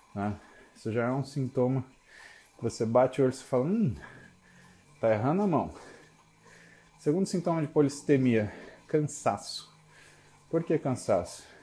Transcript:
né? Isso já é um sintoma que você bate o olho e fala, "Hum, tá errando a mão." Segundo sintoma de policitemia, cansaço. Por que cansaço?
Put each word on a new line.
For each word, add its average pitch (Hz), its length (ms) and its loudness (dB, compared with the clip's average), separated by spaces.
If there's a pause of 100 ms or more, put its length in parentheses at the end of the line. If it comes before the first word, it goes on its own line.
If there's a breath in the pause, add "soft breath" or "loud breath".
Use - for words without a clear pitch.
(140)
né? 101 200 -4 (400 loud breath)
Isso - 160 -8
já 117 140 0
é 120 60 0
um 131 120 -2
sintoma 127 600 -2 (720 loud breath)
que - 60 -14
você 117 240 -2
bate 127 340 2
o 135 60 6
olho 127 80 0
e - 20 -12
fala, 127 300 -2
"Hum, 190 280 0 (1040 loud breath)
tá 113 140 4
errando 135 300 2
a 214 40 2
mão." 117 240 2 (1300 loud breath)
Segundo 175 280 0
sintoma 165 340 -2
de 143 80 -2
policitemia, 131 840 2 (380 loud breath)
cansaço. - 800 -4 (800 soft breath)
Por 165 160 -2
que 160 140 0
cansaço? 113 680 -2 (160 loud breath)